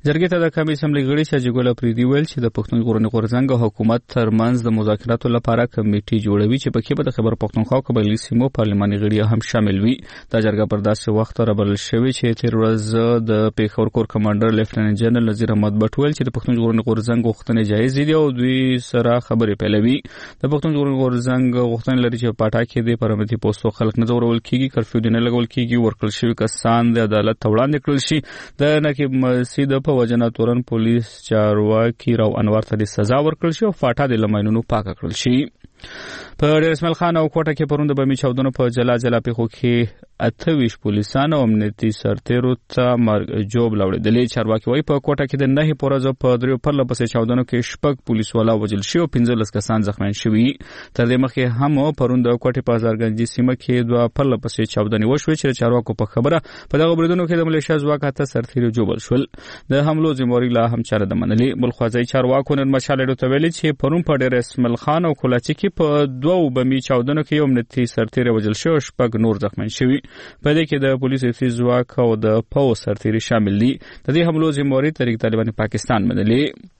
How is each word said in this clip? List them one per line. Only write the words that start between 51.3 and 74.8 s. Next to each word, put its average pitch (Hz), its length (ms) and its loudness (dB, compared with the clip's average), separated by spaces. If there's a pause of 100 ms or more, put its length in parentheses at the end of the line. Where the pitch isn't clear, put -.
هم 147 400 2
پرون 127 220 2
د 120 140 2
کوټې 127 320 -2
په 120 80 2
هزارګنجي 113 580 0
سیمه 127 280 2
کې 123 260 0
دوه 120 280 0
پرله 135 280 0
پسې 113 180 -4 (120)
چاودنې 107 340 0
وشوې 147 320 0
چې - 80 -2
د 131 120 0
چارواکو 120 400 0
په 107 120 0
خبره 139 260 2 (300)
په - 160 -2
دغه 165 160 2
بریدونو 170 260 0
کې 170 100 0
د 165 140 0
ملیشیا 156 340 0
ځواک 147 200 0
اته 139 200 -2
سرتیري 120 460 -2
جوبل 113 380 0
شول. 127 180 0 (460)
د 143 160 2
حملو 156 320 0
ذمهواري 123 380 0
لا 117 100 2
هم 117 140 -2
چا 110 180 -2
نه 101 80 0
ده 92 140 -2
منلې. 110 260 2 (160)
بل 123 120 0
خوا 117 120 -2
ځایي 120 240 -2
چارواکو 135 480 0
نن 135 160 0
مشال 131 240 -2
راډیو 131 240 -2
ته 127 80 0
ویلي 156 180 2
چې 151 300 -4
پرون 165 280 0
په 143 120 2
ډیر 127 220 0
اسماعیل 120 420 -2
خان 160 200 0
او 160 100 0 (100)
کولاچي 127 300 0
کې - 140 -2 (120)
په 147 260 2 (160)
دوو 165 320 2
بمي 131 320 0
چاودنو 139 360 0
کې 151 160 -2
یو 151 100 4
امنیتي 123 380 0
سرتیری 120 440 0
وژل 107 300 0
شوی 165 120 0
او 151 140 2
شپږ 113 380 -2
نور 110 200 2
زخمیان - 240 -4 (100)
شوي. 131 200 2 (440)
په 147 120 0
دې 160 140 2
کې 151 140 -2
د 135 180 2
پولیسو 131 260 -2
ارتي 123 220 0 (100)
ځواک 123 440 0
او 113 220 4
د 110 160 4 (140)
پوځ 139 200 2 (100)
سرتیري 110 420 -2
شامل 104 360 2
دي. 127 160 2
د - 360 -12
دې 170 140 4
حملو 160 220 0
ذمهواري 143 400 0